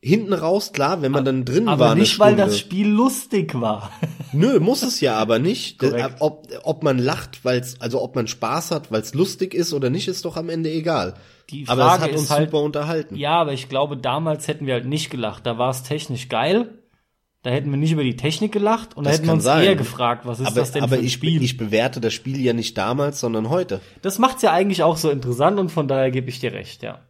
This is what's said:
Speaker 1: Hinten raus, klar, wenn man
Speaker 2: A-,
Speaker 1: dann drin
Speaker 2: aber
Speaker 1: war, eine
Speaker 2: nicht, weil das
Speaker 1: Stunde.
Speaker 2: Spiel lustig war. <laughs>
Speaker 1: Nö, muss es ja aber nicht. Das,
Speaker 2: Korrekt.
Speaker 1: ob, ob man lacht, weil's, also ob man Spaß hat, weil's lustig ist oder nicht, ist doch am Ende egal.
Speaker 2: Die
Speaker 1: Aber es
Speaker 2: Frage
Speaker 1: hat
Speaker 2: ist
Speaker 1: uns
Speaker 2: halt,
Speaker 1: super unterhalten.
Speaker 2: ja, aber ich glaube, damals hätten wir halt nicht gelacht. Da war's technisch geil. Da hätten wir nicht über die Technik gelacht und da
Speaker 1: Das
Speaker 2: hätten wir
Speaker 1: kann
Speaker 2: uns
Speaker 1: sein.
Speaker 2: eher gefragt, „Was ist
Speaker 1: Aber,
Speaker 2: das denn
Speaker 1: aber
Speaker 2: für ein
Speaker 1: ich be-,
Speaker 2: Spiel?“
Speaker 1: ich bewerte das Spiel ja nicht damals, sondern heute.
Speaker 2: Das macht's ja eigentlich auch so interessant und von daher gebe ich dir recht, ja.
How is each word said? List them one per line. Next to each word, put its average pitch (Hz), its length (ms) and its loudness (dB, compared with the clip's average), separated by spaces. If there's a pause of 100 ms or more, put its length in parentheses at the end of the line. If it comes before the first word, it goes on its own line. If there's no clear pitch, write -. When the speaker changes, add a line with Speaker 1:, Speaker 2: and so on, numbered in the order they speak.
Speaker 1:
Hinten 202 300 0
raus, 175 400 -2
klar, 151 300 0
wenn 131 80 0
man 143 100 2
Speaker 2:
A-, 131 40 0
Speaker 1:
dann 131 200 0
drin 165 220 0
Speaker 2:
aber 135 180 4
Speaker 1:
war, 117 60 6
eine 175 100 4
Speaker 2:
nicht, 220 160 2
weil 208 180 8
das 202 220 2
Speaker 1:
Stunde. - 180 -6
Speaker 2:
Spiel 202 120 2
lustig 214 760 2
war. 107 300 -4 (220)
<laughs> - 200 -14
Speaker 1:
Nö, 202 260 6
muss 247 220 2
es - 180 -4
ja 123 180 2
aber 110 200 4
nicht. 175 460 -2
Das, 139 80 4
Speaker 2:
Korrekt. 131 280 -2
Speaker 1:
ob, 151 280 -2 (160)
ob 151 180 -4
man 139 160 2
lacht, - 480 -4
weil's, 123 360 -2
also 120 200 -2
ob 120 140 -6
man 117 120 -2
Spaß 143 440 -4
hat, 156 200 -6
weil's 110 220 -4
lustig 190 400 -2
ist 165 200 -2
oder 135 180 0
nicht, 180 160 -4
ist 185 180 -6
doch 170 120 -6
am 165 120 -8
Ende 165 220 -4
egal. 156 420 -2 (380)
Speaker 2:
Die 139 160 -10
Speaker 1:
Aber 123 160 2
es 151 60 8
Speaker 2:
Frage 175 140 4
Speaker 1:
hat 151 80 0
Speaker 2:
ist 151 80 0
Speaker 1:
uns 143 120 -2
Speaker 2:
halt, 151 180 2
Speaker 1:
super 151 140 0
unterhalten. 151 520 -4
Speaker 2:
ja, 147 240 2
aber 151 140 0
ich 127 160 -8
glaube, 139 260 0
damals 147 520 -2
hätten 151 180 -4
wir 131 80 0
halt 123 140 -2
nicht 151 240 -4
gelacht. 113 340 -6
Da 117 140 -4
war's 127 240 0
technisch 147 460 -6
geil. 160 500 0 (640)
Da 127 80 -4
hätten 131 180 0
wir 139 80 0
nicht 156 140 2
über 156 120 2
die 120 120 0
Technik 156 360 -2
gelacht 214 460 -2
und 147 60 -6
da 139 80 2
Speaker 1:
Das 156 60 4
Speaker 2:
hätten 156 80 0
wir 165 60 2
Speaker 1:
kann 160 60 4
Speaker 2:
uns - 60 0
Speaker 1:
sein. 156 200 4
Speaker 2:
eher 190 120 6
gefragt, 120 500 -2
„Was 117 140 -6
ist 127 80 0
Speaker 1:
Aber, 107 120 -2
Speaker 2:
das 123 120 0
denn 139 120 0
Speaker 1:
aber 127 120 2
Speaker 2:
für 123 60 2
ein 120 40 0
Speaker 1:
ich 127 140 -2
be-, 156 80 -2
Speaker 2:
Spiel?“ 160 160 2
Speaker 1:
ich 123 140 -2
bewerte 117 420 0
das 113 140 0
Spiel 135 260 -8
ja 123 140 2
nicht 113 240 -4
damals, 135 420 -2
sondern 113 300 -2
heute. 165 320 -2 (200)
Speaker 2:
Das 190 180 -6
macht's 262 240 2
ja 196 80 4
eigentlich 180 320 2
auch 160 140 2
so 160 140 0
interessant 139 480 0
und 180 120 -2
von 156 160 -2
daher 135 240 0
gebe 127 180 -4
ich 123 100 -12
dir 117 140 -6
recht, - 300 -14
ja. 104 260 -12